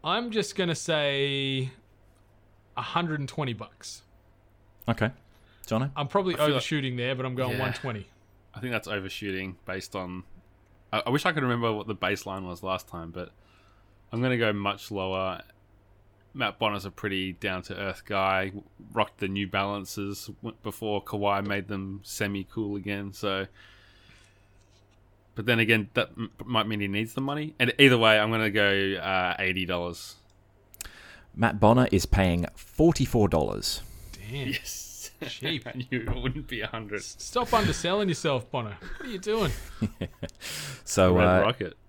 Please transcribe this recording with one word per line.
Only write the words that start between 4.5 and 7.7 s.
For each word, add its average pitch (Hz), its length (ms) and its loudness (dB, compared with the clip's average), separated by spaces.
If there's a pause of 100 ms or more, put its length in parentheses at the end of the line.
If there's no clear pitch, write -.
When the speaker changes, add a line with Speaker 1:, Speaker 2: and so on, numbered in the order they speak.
Speaker 2:
Okay. 117 240 0 (560)
Jono? 131 280 0
Speaker 1:
I'm 143 120 -4
probably 185 280 2
Speaker 3:
I - 20 -6
feel 151 80 4
like 151 80 4
Speaker 1:
overshooting 131 440 -2
there, 127 180 -2
but 127 100 -4
I'm 127 100 -4
going 127 220 -2
Speaker 3:
Yeah. - 20 -4
Speaker 1:
one 131 140 -2